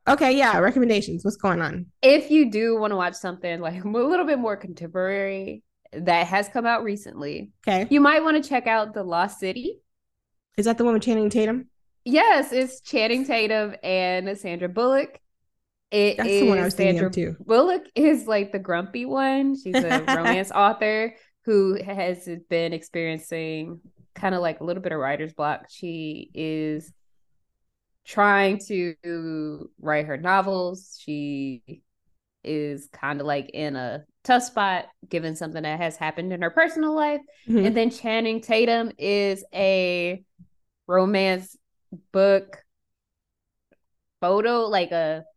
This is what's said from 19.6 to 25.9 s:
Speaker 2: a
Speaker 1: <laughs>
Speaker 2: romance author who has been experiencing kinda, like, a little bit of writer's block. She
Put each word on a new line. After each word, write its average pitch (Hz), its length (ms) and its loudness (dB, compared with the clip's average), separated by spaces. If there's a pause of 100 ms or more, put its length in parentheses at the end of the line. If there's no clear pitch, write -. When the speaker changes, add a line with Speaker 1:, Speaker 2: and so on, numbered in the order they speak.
Speaker 2:
a 175 300 0
Speaker 1:
<laughs> 160 40 -8
Speaker 2:
romance 175 440 0
author 214 640 2 (300)
who 196 360 2
has 185 460 -6 (220)
been 165 240 0
experiencing 160 1040 -8 (340)
kinda, 190 280 -2
like, 165 180 -2
a 160 60 -10
little 180 180 -4
bit 180 80 -6
of 156 80 -4
writer's 147 340 -4
block. 151 360 -4
She 160 640 -12